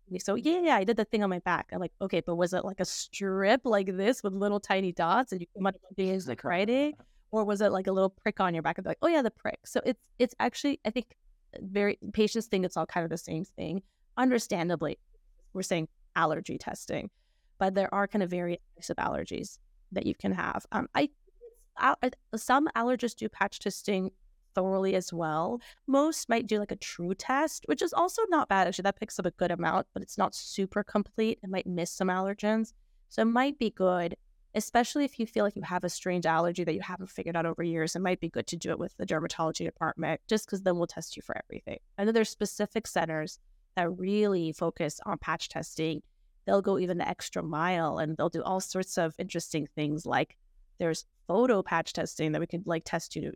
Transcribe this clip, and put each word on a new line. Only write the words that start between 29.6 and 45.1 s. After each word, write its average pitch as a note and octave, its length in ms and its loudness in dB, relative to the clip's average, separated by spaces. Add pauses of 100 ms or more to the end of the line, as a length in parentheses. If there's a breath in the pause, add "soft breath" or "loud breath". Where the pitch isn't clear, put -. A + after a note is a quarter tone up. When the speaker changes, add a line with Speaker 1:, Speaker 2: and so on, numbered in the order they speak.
Speaker 1:
but G3 80 -6
it's - 160 -12
not G3+ 160 2
super - 480 -2
complete. A3 640 0
It F#3+ 60 -8
might F#3+ 180 -2
miss F3 240 -4
some F#3 160 0
allergens. G3+ 640 0 (380)
So - 120 0
it A3 40 6
might B3+ 320 2
be A3 120 0
good, F3+ 460 0 (400)
especially A#3+ 480 2
if C4+ 140 -6
you A3+ 80 0
feel G#3+ 180 2
like G#3 120 0
you F#3 60 -8
have F3+ 200 -4
a F3+ 60 0
strange F3+ 380 -2
allergy E3+ 360 2
that E3 120 0
you G3 60 -4
haven't F3+ 280 -10
figured E3 260 -8
out E3 120 0
over E3 180 -2
years. E3 320 0
It F3 60 -2
might F3+ 180 0
be E3 80 -4
good - 200 -4
to - 80 -6
do F3 140 -6
it - 80 -2
with - 180 -6
the - 100 -6
dermatology E3+ 580 -2
department, D#3+ 640 -2
just - 180 0
'cause G3 160 -4
then F3+ 140 4
we'll E3+ 100 0
test - 300 -10
you - 60 -16
for - 140 -8
everything. - 440 -10 (180)
I G3 60 2
know A3 80 4
there's A3 180 4
specific - 560 -4
centers D#3 540 -2 (340)
that F3 240 2
really F#3+ 540 2
focus D#3+ 520 -2
on - 140 -4